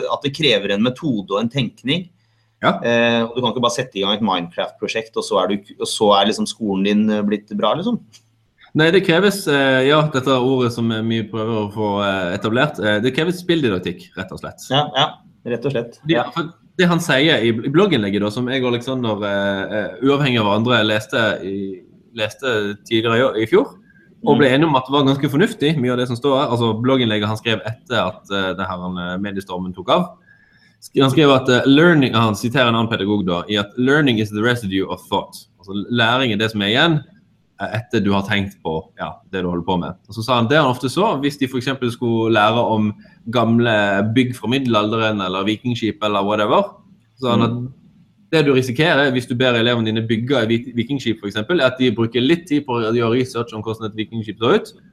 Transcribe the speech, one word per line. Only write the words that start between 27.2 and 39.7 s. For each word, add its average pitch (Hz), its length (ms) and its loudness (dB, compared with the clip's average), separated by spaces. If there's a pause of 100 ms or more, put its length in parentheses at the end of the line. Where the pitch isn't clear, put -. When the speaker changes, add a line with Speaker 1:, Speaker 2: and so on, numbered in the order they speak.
Speaker 2:
han 110 100 -4
skrev 113 280 -2
etter 113 400 -6
at, - 240 -8
eh, 95 240 -2
det 92 160 -6
her, 92 160 -8
han, 92 120 -8
eh, 90 200 -6
mediestormen 92 560 -8
tok 90 160 -10
av. 175 160 2 (760)
Sk-, - 220 -2
han 135 100 4
skrev 143 220 6
at, 131 160 2
eh, 123 160 4
learning, 143 480 6
han 110 220 2
siterer 123 340 0
en 113 60 2
annen 113 160 0
pedagog 101 340 -2
da, 87 240 -2
i 104 80 -2
at 101 200 -2
«learning 131 420 2
is 107 100 -2
the 104 140 -4
residue 104 440 0
of 90 220 -8
thought». 95 260 -2 (240)
Altså, 95 140 -16 (160)
læring 120 440 2
er 101 40 -2
det 110 140 0
som 104 100 -4
er 98 60 0
igjen, 147 360 2 (580)
eh, 98 60 -6 (120)
etter 113 240 -2
du 101 100 0
har 98 100 0
tenkt 98 400 -4
på, 80 340 -6
ja, 82 140 -8 (200)
det 92 120 -4
du 90 60 -2
holder 87 160 -4
på 90 140 0